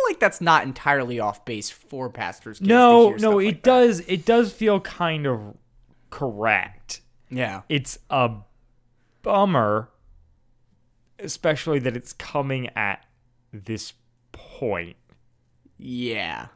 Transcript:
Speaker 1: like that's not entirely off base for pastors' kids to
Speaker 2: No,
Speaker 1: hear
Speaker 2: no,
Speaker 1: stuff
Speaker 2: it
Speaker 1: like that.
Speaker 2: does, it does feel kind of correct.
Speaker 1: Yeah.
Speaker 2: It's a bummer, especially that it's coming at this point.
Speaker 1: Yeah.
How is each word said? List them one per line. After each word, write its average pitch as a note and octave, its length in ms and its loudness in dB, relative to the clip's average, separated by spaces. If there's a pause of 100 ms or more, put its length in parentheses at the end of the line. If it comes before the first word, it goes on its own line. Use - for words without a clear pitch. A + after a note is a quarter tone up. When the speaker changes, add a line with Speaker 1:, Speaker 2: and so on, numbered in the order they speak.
Speaker 1:
like F#4+ 120 -4
that's G3 200 0
not E3 220 4
entirely B2+ 580 -2
off G#2 240 -4
base G#2+ 240 -8
for C3 400 -12
pastors' G#2+ 520 -10
kids F#3+ 80 0
to A3+ 60 6
Speaker 2:
No, A#3 340 8
Speaker 1:
hear G#3+ 100 -4
Speaker 2:
no, - 0 -
Speaker 1:
stuff G#3+ 140 2 (100)
Speaker 2:
it - 20 2
Speaker 1:
like G#3 120 0
that. - 60 -16
Speaker 2:
does, B3 460 6
it F3 160 -4
does A#3 300 2
feel G#3 260 0
kind D#3+ 460 -4
of G#2+ 320 -6 (500)
correct. G#2+ 920 -2 (260)
Speaker 1:
Yeah. A2+ 400 -6
Speaker 2:
It's C#3+ 300 -6 (100)
a B2 280 0 (840)
bummer, C3+ 720 0 (1300)
especially D#3 600 -2
that A#2+ 140 -4
it's - 200 -14
coming C3+ 600 -6
at G2+ 300 -4 (480)
this G#2+ 400 -12 (400)
point. F2 640 -8 (800)
Speaker 1:
Yeah. A2+ 800 -10